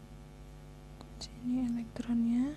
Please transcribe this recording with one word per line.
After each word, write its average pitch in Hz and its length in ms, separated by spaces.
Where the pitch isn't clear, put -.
Sini 247 480
elektronnya. 233 880